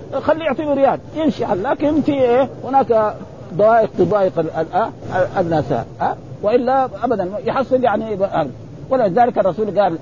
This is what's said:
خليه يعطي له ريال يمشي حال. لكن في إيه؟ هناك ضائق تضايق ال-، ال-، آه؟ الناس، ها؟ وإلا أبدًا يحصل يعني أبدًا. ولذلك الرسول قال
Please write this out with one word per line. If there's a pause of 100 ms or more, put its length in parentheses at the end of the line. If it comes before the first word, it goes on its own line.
(200)
خليه
يعطي
له
ريال (160)
يمشي
حال.
لكن
في
إيه؟ (160)
هناك (400)
ضائق
تضايق
ال-،
ال-،
آه؟ (500)
الناس، (280)
ها؟ (260)
وإلا (160)
أبدًا (160)
يحصل
يعني
أبدًا. (400)
ولذلك
الرسول
قال